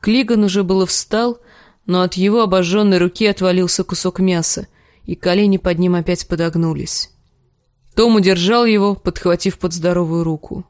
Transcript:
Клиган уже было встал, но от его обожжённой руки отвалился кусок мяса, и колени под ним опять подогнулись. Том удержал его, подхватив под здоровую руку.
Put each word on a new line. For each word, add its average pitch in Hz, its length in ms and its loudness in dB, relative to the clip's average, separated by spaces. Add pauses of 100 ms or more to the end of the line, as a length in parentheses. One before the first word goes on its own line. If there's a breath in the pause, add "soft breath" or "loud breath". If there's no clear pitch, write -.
Клиган 226 420 0
уже 196 200 0
было 185 240 0
встал, 240 520 -2 (460 soft breath)
но 180 160 0
от 180 140 -2
его 202 260 2
обожжённой 190 560 2
руки 180 300 0
отвалился 185 560 0
кусок 185 340 -4
мяса, 180 500 0 (380 soft breath)
и 165 80 -8
колени 190 440 2
под 175 200 -2
ним 180 160 2
опять 175 340 -2
подогнулись. 165 840 -4 (840)
Том 226 200 4
удержал 190 500 2
его, 202 300 2
подхватив - 640 -4
под 170 140 -4
здоровую 170 500 -2
руку. 165 460 -8